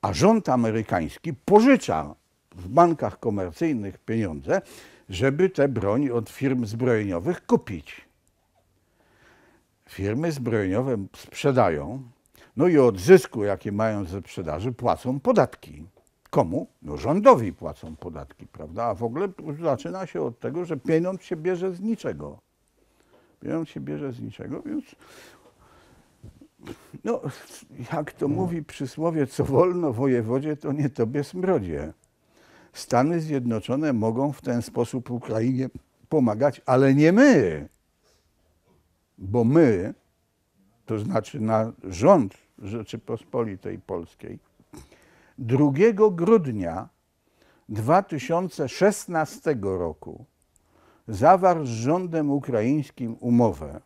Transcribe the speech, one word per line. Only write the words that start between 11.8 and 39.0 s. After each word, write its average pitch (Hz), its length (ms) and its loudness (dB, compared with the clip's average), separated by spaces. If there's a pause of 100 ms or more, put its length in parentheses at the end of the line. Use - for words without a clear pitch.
no 151 120 4
i 165 100 6
od 117 220 4
zysku, 123 440 6
jaki 101 280 -4
mają 104 320 -2
ze 90 160 -8
sprzedaży, 90 520 -8
płacą 123 480 -2
podatki. 139 640 0 (440)
Komu? 92 360 0 (160)
No 73 140 -10
rządowi 147 560 4
płacą 78 440 -12
podatki, 78 500 -16
prawda? 82 380 -10
A 113 100 -2
w 98 100 -8
ogóle 143 240 -4 (340)
zaczyna 170 440 -4
się 170 160 -6
od 123 180 -8
tego, 147 240 -6
że 165 120 -8
pieniądz 170 460 -2
się - 140 -8
bierze 180 360 -4
z 175 80 -12
niczego. 143 580 -8 (1000)
Pieniądz 160 280 -8
się - 120 -14
bierze 143 320 -8
z 120 80 -14
niczego, 113 420 -12
więc 302 220 -8 (2250)
no, 226 160 -4 (720)
jak 147 200 -6
to - 160 -4
mówi 170 340 -2
przysłowie, 151 640 -4
co - 180 -2
wolno 165 480 2
wojewodzie, 131 640 0
to 147 160 -6
nie 147 180 0
tobie 131 340 -2
smrodzie. 98 680 -2 (800)
Stany 156 480 0
Zjednoczone 135 720 -2
mogą 117 400 0
w - 100 -14
ten 120 200 -4
sposób 120 480 -6
Ukrainie 123 600 -4 (380)
pomagać, 131 580 2
ale 135 280 6
nie 151 180 6
my. 131 560 4 (1500)